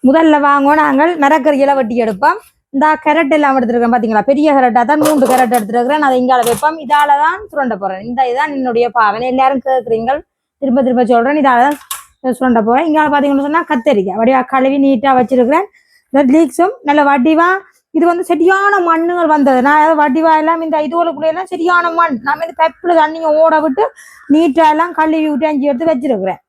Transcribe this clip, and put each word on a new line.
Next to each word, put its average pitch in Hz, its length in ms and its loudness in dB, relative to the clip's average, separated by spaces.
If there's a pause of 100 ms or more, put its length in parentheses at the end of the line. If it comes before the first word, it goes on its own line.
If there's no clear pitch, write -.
முதல்ல 302 360 4
வாங்குவோம் 285 400 2
நாங்கள் 302 380 0
மரக்கறிகளை 277 560 2
வெட்டி 240 260 -2
எடுப்போம். 233 380 -2 (340)
இந்த 302 280 0
கேரட் 302 300 0
எல்லாம் 294 260 2
எடுத்துருக்கேன் 240 380 0
பாத்தீங்களா, 220 280 0
பெரிய 285 300 2
கேரட்டா 247 320 2
தான் 294 140 0
மூன்று 302 280 2
கேரட் 254 280 2
எடுத்துருக்கிறேன். 240 500 -2
அதை 262 140 0
இங்கால 254 240 2
வைப்போம். 240 360 -2
இதால 294 400 0
தான் 320 280 0
சுரண்ட 262 300 -4
போறேன். 190 240 -8
இந்த 240 220 -8
இதான் 262 300 -2
என்னுடைய 240 380 -2
பாவனை. 226 380 -2
எல்லாரும் 262 320 0
கேக்குறீங்க, 233 500 -2 (520)
திரும்ப 269 200 0
திரும்ப 247 220 0
சொல்றேன். 240 320 0
இதால 262 260 2
தான் 285 160 0 (560)
சுரண்ட 247 280 0
போறேன். 247 240 0
இங்கால 302 240 0
பாத்தீங்கன்னு 277 300 0
சொன்னா 302 240 -2
கத்தரிக்காய் 208 540 -2
வடிவா 254 280 0
கழுவி 269 320 0
நீட்டா 269 360 2
வச்சிருக்கிறேன். 254 520 0 (460)
இந்த 277 160 2
லீக்ஸும் 330 540 2
நல்ல 294 220 0
வடிவா, 302 440 2 (460)
இது 320 120 2
வந்து 349 180 0
சரியான 381 540 2
மண்ணுகள் 339 480 0
வந்தது. 277 360 2
நான் 294 200 2
ஏதோ 320 120 2
வடிவா 302 440 0
எல்லாம் 330 240 -2
இந்த 320 160 -4
இதுகளுக்குள்ள 311 480 -4
எல்லாம் 339 200 -4
சரியான 349 440 -2
மண். 330 320 -2
நான் 294 180 -4
இந்த 330 160 -8
பைப்புல 339 400 -2
தண்ணியை 320 380 0
ஓட 311 260 2
விட்டு 311 240 -2 (440)
நீட்டா 311 420 2
எல்லாம் 330 220 -2
கழுவி 320 360 -2
விட்டு 294 180 -2
அஞ்சு 294 200 -2
எடுத்து 285 200 -2
வச்சிருக்கிறேன். 240 640 -4